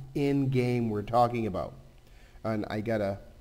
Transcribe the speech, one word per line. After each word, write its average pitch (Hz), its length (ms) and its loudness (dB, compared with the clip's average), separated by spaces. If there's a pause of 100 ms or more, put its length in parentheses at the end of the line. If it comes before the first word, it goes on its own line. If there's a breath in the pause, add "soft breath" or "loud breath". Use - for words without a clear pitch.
(160)
in-game 131 720 2
we're 104 120 -2
talking 117 440 2
about. 87 280 -4 (680 soft breath)
And 110 260 -2
I 107 120 -4
got 110 200 0
a 98 200 -2 (200)